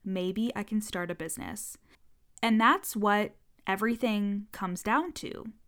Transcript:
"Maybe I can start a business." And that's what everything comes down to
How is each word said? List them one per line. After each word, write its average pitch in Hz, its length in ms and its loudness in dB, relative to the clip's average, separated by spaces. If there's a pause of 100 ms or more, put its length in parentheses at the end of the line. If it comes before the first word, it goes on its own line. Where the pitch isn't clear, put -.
"Maybe 190 500 -2
I 202 80 -4
can 214 200 -2
start 175 280 -6
a 175 60 -4
business." - 600 -10 (640)
And 220 180 4
that's 285 340 4
what 208 400 2 (320)
everything 208 840 0
comes 180 300 -6
down 302 300 2
to - 340 -10 (220)